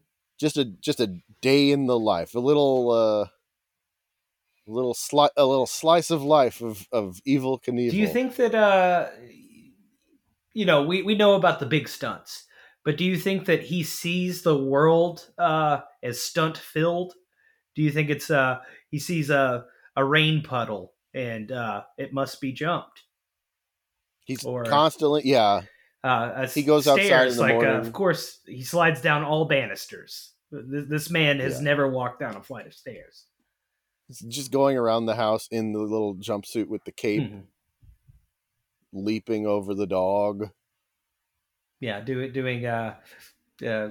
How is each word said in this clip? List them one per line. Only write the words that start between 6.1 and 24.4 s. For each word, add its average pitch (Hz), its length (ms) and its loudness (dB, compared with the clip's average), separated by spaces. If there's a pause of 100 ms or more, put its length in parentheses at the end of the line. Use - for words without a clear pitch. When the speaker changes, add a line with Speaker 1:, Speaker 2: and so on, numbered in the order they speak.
Speaker 1:
life 139 380 4
of, 107 320 -10
of 98 340 -4
Evel 131 340 0
Knievel. 123 300 -2
Speaker 2:
Do 185 60 -2
you 208 100 2
think 247 300 -2
that, 226 180 0
uh, 185 540 4 (1400)
you 214 120 -4
know, 151 180 6
we, 180 180 0
we 202 140 0
know 202 200 6
about 170 240 2
the 143 60 -6
big 139 240 0
stunts, - 560 -10 (400)
but 151 120 0
do 175 60 -2
you 185 140 0
think 190 280 -2
that 160 180 2
he 175 200 -4
sees 175 580 -4
the 156 160 4
world, 160 800 2
uh, 156 440 0 (200)
as 120 200 -8
stunt 160 360 -2
filled? 175 560 -4 (600)
Do 151 60 -4
you 151 100 2
think 151 180 0
it's, 147 220 -4
uh, 131 280 2 (300)
he 151 100 -6
sees 156 300 -4
a, 135 360 0 (320)
a 135 80 2
rain 156 380 2
puddle 110 500 -6 (200)
and, 113 380 -8
uh, 110 320 -6 (140)
it 135 160 -10
must 131 280 -6
be 135 100 -6
jumped? 151 520 -6 (1200)
Speaker 1:
He's 131 180 -10